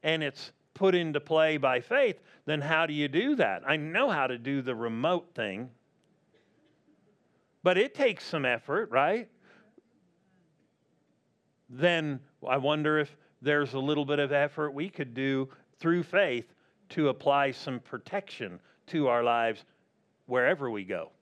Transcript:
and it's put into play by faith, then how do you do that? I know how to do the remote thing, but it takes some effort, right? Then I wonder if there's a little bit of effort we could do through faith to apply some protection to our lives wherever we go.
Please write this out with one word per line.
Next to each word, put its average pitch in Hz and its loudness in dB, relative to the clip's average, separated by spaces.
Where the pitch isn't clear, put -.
and 156 0
it's - -8
put 190 2
into 160 0
play 156 2
by 131 2
faith, 233 0
then 151 -2
how 160 2
do 156 -4
you 147 -2
do 220 0
that? 104 0
I 147 2
know 180 0
how 143 0
to 123 -4
do 139 -2
the 127 -4
remote 117 -2
thing, 110 -6
but 180 4
it 254 2
takes 247 0
some 151 -2
effort, 135 -2
right? 170 2
Then 151 0
I 131 2
wonder 151 2
if 147 -4
there's 147 0
a 135 -4
little 147 0
bit 143 -2
of 143 0
effort 143 -2
we 151 -8
could 131 -10
do 135 -2
through 170 2
faith 160 0
to 151 2
apply 139 2
some 127 -8
protection 120 -10
to 147 0
our 120 4
lives 117 2
wherever 127 2
we 101 -6
go. 90 -6